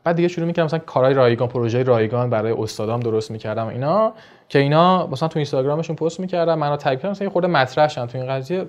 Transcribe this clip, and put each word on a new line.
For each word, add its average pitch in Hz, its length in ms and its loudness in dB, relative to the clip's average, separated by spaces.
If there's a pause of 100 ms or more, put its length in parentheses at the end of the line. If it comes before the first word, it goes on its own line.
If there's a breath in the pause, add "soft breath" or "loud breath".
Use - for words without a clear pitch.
بعد 170 120 0
دیگه 175 120 2
شروع 170 180 -4
می‌کردم 170 200 0
مثلاً 160 120 -2
کارهای 135 360 2
رایگان، 123 340 4
پروژه‌های 120 360 0
رایگان 120 460 2
برای 113 220 0
استادام 110 480 -4
درست 110 300 -2
می‌کردم 110 340 -6
و 113 40 -6
اینا، 165 440 0 (360 loud breath)
که 147 100 4
اینا 160 480 4
مثلاً 147 220 -4
تو 160 100 -4
اینستاگرامشون 147 580 -2
پست 165 240 -4
می‌کردن، 170 340 0
منو 147 220 -2
تگ 139 200 0
کردن، 190 140 -6
مثلاً 196 160 -4
یه 190 60 -6
خورده 175 160 0
مطرح 151 400 2
شدم 123 180 -6
تو 127 120 -8
این 127 80 -6
قضیه. 135 420 -4